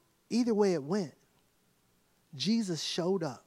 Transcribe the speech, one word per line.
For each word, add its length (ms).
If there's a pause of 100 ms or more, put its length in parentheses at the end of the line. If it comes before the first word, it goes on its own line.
(300)
either 240
way 200
it 80
went, 320 (1200)
Jesus 480
showed 420
up. 240